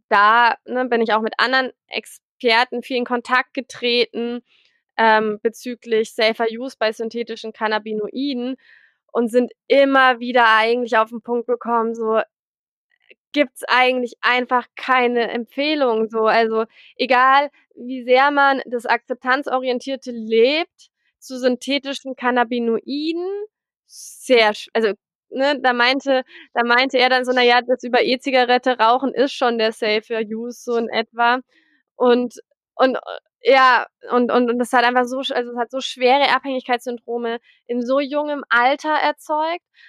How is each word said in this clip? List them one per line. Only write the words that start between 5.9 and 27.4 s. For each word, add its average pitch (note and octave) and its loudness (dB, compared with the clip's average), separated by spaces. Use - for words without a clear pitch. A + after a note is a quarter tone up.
safer A3+ 0
Use B3 -10
bei A3 -2
synthetischen A3+ -10
Cannabinoiden A3 -4
und A#3+ -2
sind B3 0
immer C4+ 4
wieder A#3+ 2
eigentlich A3+ 2
auf A3 2
den A#3 -12
Punkt A#3+ -6
gekommen, A#3 -2
so, A3 0
gibt's D4 -2
eigentlich B3+ 2
einfach B3 0
keine A#3+ 0
Empfehlung, B3 -2
so. A3 -2
Also, A3 0
egal, C4 4
wie B3 -12
sehr B3+ 4
man C#4 2
das A#3 -8
Akzeptanzorientierte B3+ -4
lebt, A#3+ 0
zu B3+ -14
synthetischen C4 -4
Cannabinoiden, B3 -2
sehr - 0
sch-, - -16
also, A3 0
ne, C4+ -2
da B3+ 2
meinte, C4 0
da A#3 0
meinte B3 2
er B3 4
dann B3+ 2
so, B3 -2
„Na B3+ 0